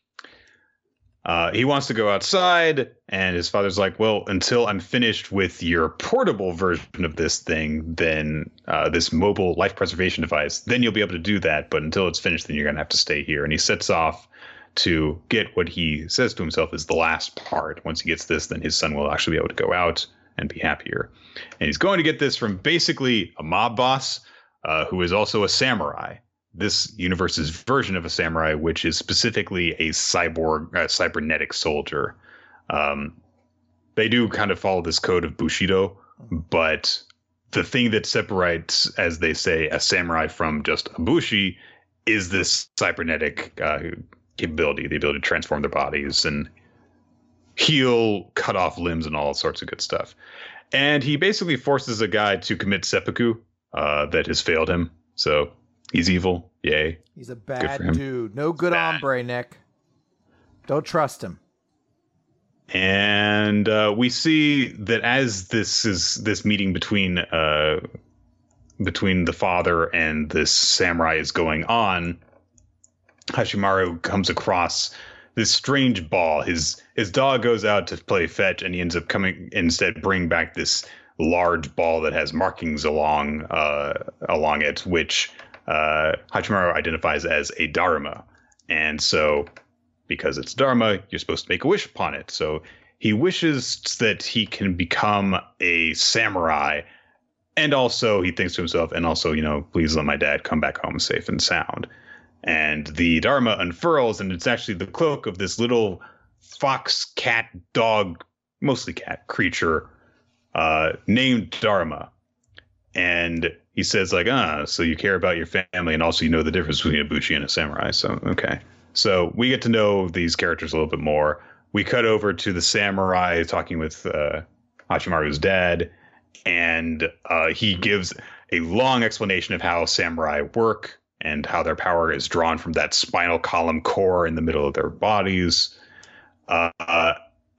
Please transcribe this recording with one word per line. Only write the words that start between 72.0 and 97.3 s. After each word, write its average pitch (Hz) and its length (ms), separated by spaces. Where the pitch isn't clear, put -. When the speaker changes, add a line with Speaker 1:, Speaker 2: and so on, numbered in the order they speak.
Speaker 1:
Hashimaru 95 760
comes 98 280
across - 640
this 113 160
strange 127 580
ball. 80 320
His, 82 400
his 107 140
dog 131 320
goes 113 220
out 104 240
to 87 100
play 90 300
fetch, 95 340
and 92 140
he 90 60
ends 87 140
up 82 120
coming, 95 460
instead 85 480
bringing 92 260
back 82 260
this - 320
large 85 560
ball 82 260
that 76 120
has 78 200
markings 80 500
along, 76 640
uh, 73 440
along 76 340
it, 71 240
which, 82 460
uh, 78 460
Hachimaru 92 420
identifies 80 500
as 76 320
a 82 100
dharma. 78 560
And 78 320
so, 76 440
because 73 300
it's - 160
dharma, 117 460
you're 85 100
supposed - 260
to - 60
make 90 140
a - 20
wish 190 180
upon 78 280
it. 67 180
So 78 320
he 107 120
wishes 151 720
that 107 240
he 110 220
can 95 300
become 98 640
a 85 340
samurai. 80 880